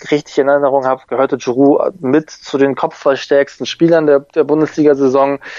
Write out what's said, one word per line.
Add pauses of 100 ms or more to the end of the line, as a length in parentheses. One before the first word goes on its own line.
(100)
richtig
in
Erinnerung
habe,
gehörte
Giroud
mit
zu
den
kopfballstärksten
Spielern
der,
der
Bundesliga-Saison. (200)